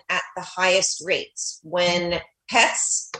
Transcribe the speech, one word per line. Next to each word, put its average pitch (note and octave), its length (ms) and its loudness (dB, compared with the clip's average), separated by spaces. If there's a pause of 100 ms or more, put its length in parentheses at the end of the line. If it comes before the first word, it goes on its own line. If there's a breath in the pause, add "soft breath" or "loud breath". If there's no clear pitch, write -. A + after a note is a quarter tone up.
at F3+ 140 -2 (120)
the F3+ 60 -8
highest F#3 640 2
rates. - 580 -4
When F3 560 0 (300)
pets - 720 2